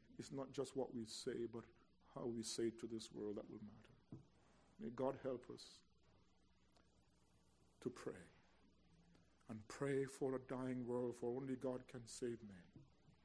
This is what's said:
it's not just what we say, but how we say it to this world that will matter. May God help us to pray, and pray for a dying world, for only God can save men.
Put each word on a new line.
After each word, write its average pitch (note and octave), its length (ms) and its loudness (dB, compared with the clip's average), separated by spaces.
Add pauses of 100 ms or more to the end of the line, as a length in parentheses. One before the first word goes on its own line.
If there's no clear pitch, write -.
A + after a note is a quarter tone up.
(180)
it's A#2+ 120 -6
not C3+ 220 -2
just C3 240 2
what C3 180 2
we A2+ 120 0
say, A#2 460 0
but A#2 100 -6 (520)
how - 120 -2
we A#2 160 0
say A2+ 220 2
it A2+ 160 2
to A#2+ 60 -4
this A2+ 260 -4
world G#2 240 -2
that - 140 -6
will A2+ 120 -8
matter. - 600 -14 (580)
May C#3+ 100 0
God C3 320 4
help B2+ 300 0
us - 120 -10 (2250)
to C3 60 2
pray, - 240 -4 (1400)
and A2 180 -4
pray C#3 380 4
for C3+ 300 4
a B2+ 60 4
dying B2+ 460 0
world, B2 320 4
for A#2+ 160 4
only C3 220 2
God B2+ 240 2 (100)
can A#2+ 160 -6
save A#2 400 0
men. F2+ 360 -12 (420)